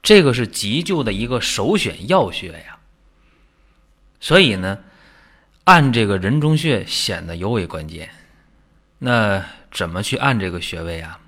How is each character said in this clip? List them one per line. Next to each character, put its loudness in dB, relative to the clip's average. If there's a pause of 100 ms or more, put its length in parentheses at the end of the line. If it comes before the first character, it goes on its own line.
这 8
个 4
是 -2
急 -4
救 -2
的 -2
一 -4
个 -4
首 0
选 -4
要 2
穴 -10
呀。 -20 (1400)
所 2
以 4
呢， -4 (840)
按 6
这 2
个 0
人 0
中 2
穴 0
显 -6
得 -10
尤 -4
为 0
关 -10
键。 -14 (880)
那 0 (300)
怎 -6
么 -6
去 -4
按 2
这 -2
个 -8
穴 -10
位 -8
啊？ -16